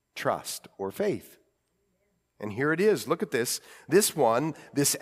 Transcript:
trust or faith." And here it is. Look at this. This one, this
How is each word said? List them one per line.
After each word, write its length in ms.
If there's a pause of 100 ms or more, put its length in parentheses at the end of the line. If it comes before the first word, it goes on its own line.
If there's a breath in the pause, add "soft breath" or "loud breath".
(160)
trust 600
or 120
faith." 480 (1000)
And 140
here 180
it 80
is. 260
Look 160
at 100
this. 280 (300 loud breath)
This 260
one, 400 (180 loud breath)
this 280